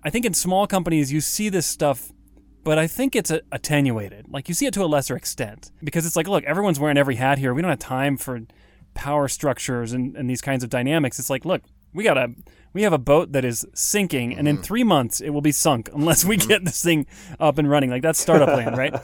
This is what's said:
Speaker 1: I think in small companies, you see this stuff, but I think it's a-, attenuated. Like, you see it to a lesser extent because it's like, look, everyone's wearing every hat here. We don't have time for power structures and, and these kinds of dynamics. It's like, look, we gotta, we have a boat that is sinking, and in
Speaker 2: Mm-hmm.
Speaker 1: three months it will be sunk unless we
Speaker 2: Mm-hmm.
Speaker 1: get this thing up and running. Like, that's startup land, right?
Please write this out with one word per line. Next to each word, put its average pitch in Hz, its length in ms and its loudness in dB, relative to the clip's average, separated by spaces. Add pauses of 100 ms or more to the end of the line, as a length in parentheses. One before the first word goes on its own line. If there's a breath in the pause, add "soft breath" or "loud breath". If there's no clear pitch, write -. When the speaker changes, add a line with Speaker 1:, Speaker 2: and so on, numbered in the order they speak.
Speaker 1:
I 123 60 -2
think 233 160 -2
in 165 80 0
small 185 320 0
companies, 165 440 0
you 147 120 0
see - 260 -4
this 185 180 0
stuff, - 460 -2 (520)
but 156 140 2
I 160 80 2
think 262 300 -2
it's 208 140 0
a-, - 100 0 (100)
attenuated. 117 800 -2
Like, 139 180 -10
you 170 80 -6
see 277 120 0
it 190 80 -2
to 196 100 0
a - 20 0
lesser 143 300 0
extent - 540 -10 (120)
because 160 220 -2
it's 165 120 -4
like, 175 120 -2
look, 196 160 2
everyone's 175 340 0
wearing 143 200 2
every 139 180 2
hat 135 220 2
here. 135 160 -2
We 147 80 -2
don't 180 80 0
have 139 80 -2
time 131 400 -2
for 123 240 -8 (500 soft breath)
power 143 360 -2
structures 123 680 -4
and, 127 240 -4
and 127 100 -4
these 123 140 -4
kinds 135 200 -2
of 120 60 -8
dynamics. 131 500 0
It's - 120 -8
like, 135 160 -2
look, 170 160 -2 (320)
we 190 100 -6
gotta, 135 240 2 (440 soft breath)
we 196 100 -2
have 202 120 4
a 147 40 0
boat 143 340 2
that 135 120 0
is 120 300 -4
sinking, 139 600 -2
and 143 140 0
in 147 80 2
Speaker 2:
Mm-hmm. 101 60 -10
Speaker 1:
three 233 220 -2
months 147 360 2
it - 80 -8
will 147 140 -2
be 147 100 4
sunk 135 400 0
unless 151 320 2
we 202 140 2
Speaker 2:
Mm-hmm. 214 100 0
Speaker 1:
get 214 160 2
this - 180 -4
thing 160 220 2 (340 loud breath)
up 151 200 2
and 147 100 2
running. 139 220 4
Like, 127 100 -2
that's 160 180 2
startup 160 300 6
land, 127 300 0
right? 143 260 -2